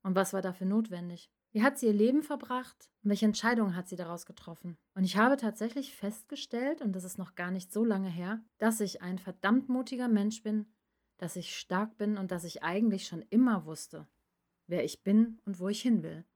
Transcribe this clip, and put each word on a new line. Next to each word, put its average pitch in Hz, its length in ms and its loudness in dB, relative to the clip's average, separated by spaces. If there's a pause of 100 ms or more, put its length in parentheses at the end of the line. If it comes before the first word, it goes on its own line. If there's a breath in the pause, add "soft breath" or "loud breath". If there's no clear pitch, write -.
Und 185 120 -2
was 185 180 2
war 196 80 -2
dafür 185 260 -4
notwendig? 180 640 -2 (200)
Wie 214 120 0
hat 277 160 4
sie 247 80 0
ihr 220 60 6
Leben 233 300 4
verbracht? - 680 -8 (120)
Und 202 80 0
welche 208 160 2
Entscheidungen 214 500 2
hat 180 120 -8
sie 185 80 -10
daraus 170 300 -10
getroffen? 170 520 -16 (160)
Und 190 100 2
ich 180 120 0
habe 247 200 8
tatsächlich 226 580 -4
festgestellt, 262 840 -6
und 214 140 -2
das 185 100 -6
ist 185 140 -12
noch 185 160 -10
gar 180 160 -6
nicht 185 220 -6
so 214 120 2
lange 190 240 0
her, 180 340 -6 (160)
dass 220 220 2
ich 196 220 -4
ein 180 160 -6
verdammt 214 500 0
mutiger 254 400 -2
Mensch 214 340 2
bin, 214 240 -2 (520)
dass 175 180 -8
ich - 200 -10
stark 208 420 -2
bin 208 180 0
und 190 140 -4
dass 175 140 -4
ich - 180 -10
eigentlich 190 440 2
schon 165 220 -8
immer 220 380 4
wusste, 156 400 -12 (600)
wer 170 180 0
ich - 180 -6
bin 220 420 4
und 196 140 -8
wo 180 100 -4
ich 214 140 -4
hin 226 200 4
will. 160 220 -12 (120)